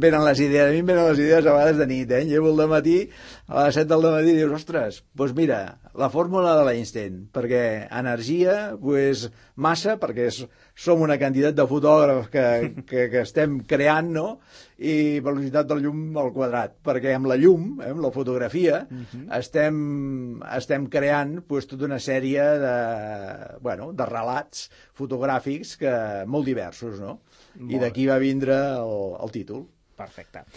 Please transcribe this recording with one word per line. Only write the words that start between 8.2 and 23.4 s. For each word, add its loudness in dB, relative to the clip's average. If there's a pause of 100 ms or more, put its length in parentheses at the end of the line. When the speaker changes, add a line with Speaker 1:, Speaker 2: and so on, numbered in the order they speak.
Speaker 1:
pues, 0 (260)
massa, 0
perquè -2
és, -6 (340)
som 2
una 2
quantitat 0
de 4
fotògrafs 4
que, 2 (400)
que, 0
que 2
estem -2
creant, 0
no? -4 (500)
I 0
velocitat -2
del -2
llum -6
al -2
quadrat, -4 (100)
perquè 0
amb -2
la 2
llum, 4
eh, -8
amb -6
la 0
fotografia, 0
Speaker 2:
Mhm. -14 (140)
Speaker 1:
estem, -2 (720)
estem -4
creant, 0 (100)
pues, -4
tota -6
una -6
sèrie 0 (160)
de, 0 (840)